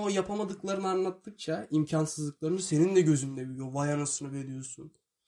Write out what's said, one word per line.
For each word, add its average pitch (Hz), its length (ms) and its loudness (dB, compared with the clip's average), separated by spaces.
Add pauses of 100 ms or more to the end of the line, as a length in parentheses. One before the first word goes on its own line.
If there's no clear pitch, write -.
o 208 60 0
yapamadıklarını 196 800 -2
anlattıkça, 185 800 -2
imkansızlıklarını 156 920 0
senin 180 340 4
de 185 40 10
gözünde 135 480 2
büyüyor. 131 240 -8
"Vay 143 200 0
anasını 143 400 -4
be." 135 140 -6
diyorsun. 131 460 -12 (340)